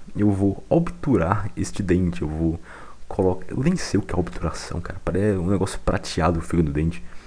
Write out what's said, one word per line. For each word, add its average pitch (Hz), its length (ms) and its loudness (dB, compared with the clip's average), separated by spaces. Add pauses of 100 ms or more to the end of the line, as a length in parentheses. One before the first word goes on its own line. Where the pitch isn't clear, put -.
(160)
eu 104 140 4
vou 98 400 2
obturar 123 880 2
este - 240 -2
dente, 90 400 2
eu 76 60 -2
vou 80 320 0 (480)
colocar, - 420 0
eu - 140 -4
nem 180 120 4
sei - 240 0
o 101 40 0
que - 100 -6
é 87 60 2
obturação, - 600 -4
cara, - 240 -8
parece 98 360 2
um 85 80 0
negócio 98 320 0
prateado, 80 600 0
fica 82 220 2
no 73 100 2
dente. 78 320 0 (240)